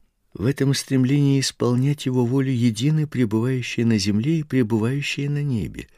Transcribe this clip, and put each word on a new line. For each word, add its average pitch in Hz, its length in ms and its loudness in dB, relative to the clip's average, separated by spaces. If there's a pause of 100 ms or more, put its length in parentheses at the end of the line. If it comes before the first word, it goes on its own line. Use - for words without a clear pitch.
(340)
В 92 100 -6
этом 139 300 0
стремлении 139 640 2
исполнять 131 680 0
Его 127 200 0
волю 135 240 0
едины 127 560 2
пребывающие 120 800 -2
на 113 120 4
земле 107 420 0
и - 20 -4
пребывающие 131 880 -2
на 147 140 -2
небе. 117 540 -4